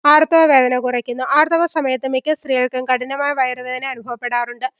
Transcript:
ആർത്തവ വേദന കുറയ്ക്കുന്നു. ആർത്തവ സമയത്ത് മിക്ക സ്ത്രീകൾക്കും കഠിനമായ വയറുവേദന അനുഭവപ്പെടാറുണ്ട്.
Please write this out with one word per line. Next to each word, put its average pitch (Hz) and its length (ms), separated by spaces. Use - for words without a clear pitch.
ആർത്തവ 311 300
വേദന 254 320
കുറയ്ക്കുന്നു. 247 400
ആർത്തവ 330 280
സമയത്ത് 262 400
മിക്ക 294 240
സ്ത്രീകൾക്കും 254 520
കഠിനമായ 269 480
വയറുവേദന 254 540
അനുഭവപ്പെടാറുണ്ട്. 240 720